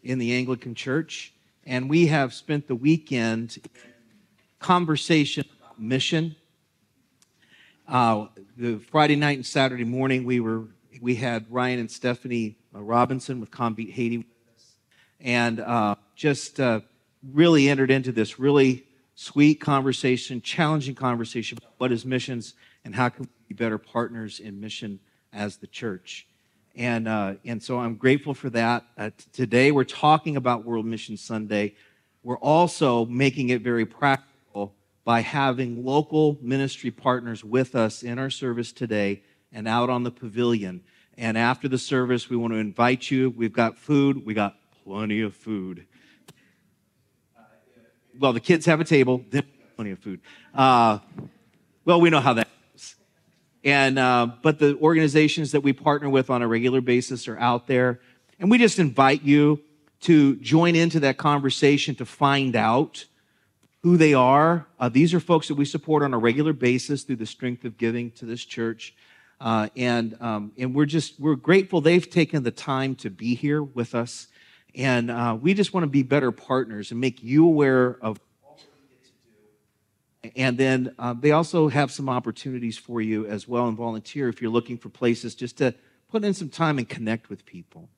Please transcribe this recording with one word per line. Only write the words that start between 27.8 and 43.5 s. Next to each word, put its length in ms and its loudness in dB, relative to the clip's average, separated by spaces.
grateful 380 2
for 180 -8
that. 340 0
Uh, 140 -8
t-, 240 -20
today 380 4
we're 120 2
talking 540 2
about 260 -2
World 220 -4
Mission 320 -10
Sunday. 580 -4
We're 140 -6
also 680 2
making 440 0
it 120 0
very 240 0
practical 880 -6
by 180 0
having 600 -4
local 580 2
ministry 500 -4
partners 520 -4
with 320 -2
us 260 -2
in 160 -8
our 120 -6
service 420 -6
today 520 -4
and 160 -10
out 220 0
on 140 -2
the 80 -6
pavilion. 720 -4
And 200 -4
after 300 0
the 120 -2
service, 500 -2
we 80 -2
want 160 -4
to 60 -4
invite 520 0
you. 200 2
We've 200 -4